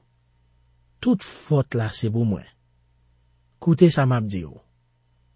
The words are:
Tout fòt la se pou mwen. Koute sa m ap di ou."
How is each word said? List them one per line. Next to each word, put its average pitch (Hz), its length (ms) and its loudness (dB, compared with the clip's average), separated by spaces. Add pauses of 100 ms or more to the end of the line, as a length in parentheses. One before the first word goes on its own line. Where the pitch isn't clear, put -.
(1000)
Tout 240 240 0
fòt - 500 -2
la 113 160 -2
se 113 200 -4
pou 117 140 0
mwen. 104 220 -2 (1120)
Koute 170 320 4
sa 139 160 2
m 127 60 2
ap 113 160 -2
di 95 160 -8
ou." 69 160 -18 (760)